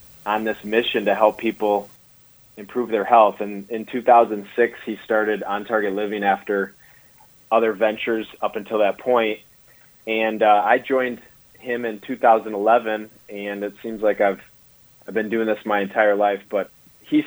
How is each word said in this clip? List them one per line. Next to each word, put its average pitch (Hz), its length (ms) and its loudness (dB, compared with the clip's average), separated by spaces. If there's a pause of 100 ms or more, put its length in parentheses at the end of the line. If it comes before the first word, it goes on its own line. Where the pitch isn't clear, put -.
(260)
on 107 180 -2
this 110 200 -4
mission 107 420 0
to 104 80 2
help 107 240 4
people 104 500 -2 (720)
improve 107 320 -6
their 104 140 0
health. 110 380 4
And 101 280 -8
in 110 160 -8
two 123 160 -8
thousand 110 540 4
six, 120 280 0
he 107 220 -8
started 107 380 0
On 101 220 -6
Target 104 280 -2
Living 101 300 -4
after 98 500 -2 (800)
other 113 220 2
ventures 107 520 -2 (160)
up 104 140 -4
until 107 240 -4
that 98 180 0
point. 113 420 0 (680)
And, 110 340 -2
uh, 104 240 6
I 120 140 4
joined 127 420 -4 (380)
him 120 260 -6
in 110 140 -8
two 131 160 -10
thousand 110 400 4
eleven, 107 560 0 (180)
and 101 340 -8
it 101 200 -8
seems 113 180 -10
like 104 180 2
I've, 98 220 2 (640)
I've 95 60 -10
been 107 160 -4
doing 113 160 -2
this 107 180 -2
my 104 180 -2
entire 104 340 2
life, 101 340 0
but 98 220 -4 (320)
he 151 240 0